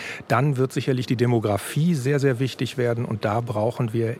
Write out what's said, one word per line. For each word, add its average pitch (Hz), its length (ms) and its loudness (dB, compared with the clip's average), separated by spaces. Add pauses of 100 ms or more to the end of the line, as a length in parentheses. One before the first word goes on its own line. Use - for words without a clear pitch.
(280)
dann 135 280 2
wird 131 160 0
sicherlich 127 320 0
die 120 220 2
Demografie 123 680 2
sehr, 135 240 0
sehr 131 180 2
wichtig 131 400 -4
werden. 120 260 0
Und 110 200 -4
da 110 160 2
brauchen 113 520 -2
wir 117 280 -2